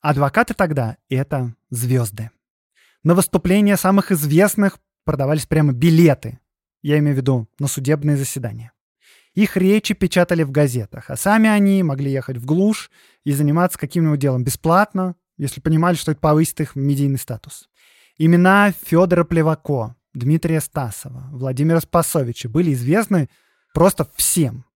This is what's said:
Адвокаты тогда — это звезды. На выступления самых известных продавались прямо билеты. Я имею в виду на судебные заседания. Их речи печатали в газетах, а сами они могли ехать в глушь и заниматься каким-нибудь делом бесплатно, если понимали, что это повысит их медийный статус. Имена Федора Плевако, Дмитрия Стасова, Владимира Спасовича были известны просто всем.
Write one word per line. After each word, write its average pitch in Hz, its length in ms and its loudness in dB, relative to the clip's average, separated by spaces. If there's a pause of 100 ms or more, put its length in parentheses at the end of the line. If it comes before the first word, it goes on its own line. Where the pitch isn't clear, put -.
Адвокаты 147 540 0
тогда — 143 420 -2 (120)
это 131 460 -4 (160)
звезды. 117 640 -4 (720)
На 165 100 4
выступления 190 640 2
самых 196 340 2
известных 185 680 0 (240)
продавались 143 420 -2
прямо 151 260 2
билеты. 151 680 2 (420)
Я 147 160 0
имею 147 160 2
в 131 40 0
виду 127 300 -2 (120)
на 139 80 -2
судебные 143 480 -2
заседания. 120 560 -8 (640)
Их 202 220 0
речи 196 380 2
печатали 175 480 0
в 143 80 -4
газетах, 131 580 -2
а 135 80 -10
сами 220 320 2
они 196 360 2
могли 139 260 -2
ехать 131 280 -6
в 117 60 -12
глушь 185 460 0 (320)
и 147 80 -4
заниматься 151 480 0
каким-нибудь 156 400 -2
делом 127 240 -2
бесплатно, 180 720 -2 (220)
если 139 240 -8
понимали, 160 340 0
что - 160 -6
это 151 100 -6
повысит 151 420 0
их - 120 -8
медийный 139 460 -2
статус. - 480 -16 (480)
Имена 185 560 4 (120)
Федора 175 400 2
Плевако, 151 720 -2 (180)
Дмитрия 156 460 0
Стасова, 131 720 -10
Владимира 139 480 0
Спасовича 143 680 -2
были 156 240 0
известны 151 560 0 (440)
просто 170 420 2
всем. 127 500 -2 (120)